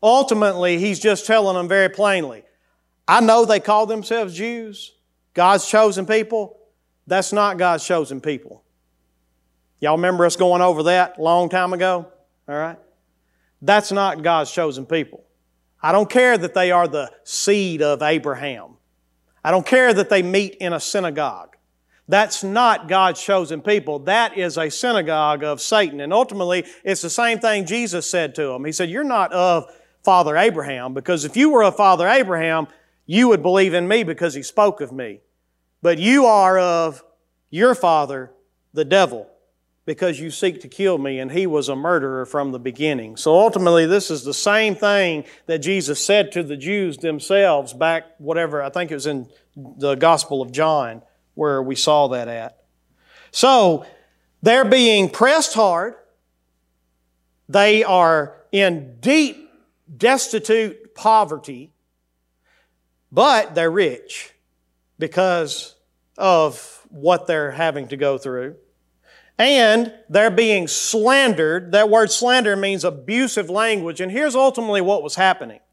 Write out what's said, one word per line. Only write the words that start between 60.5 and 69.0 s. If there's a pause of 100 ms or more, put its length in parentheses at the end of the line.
poverty, (1400)
but
they're
rich (640)
because (420)
of
what
they're
having
to
go
through. (800)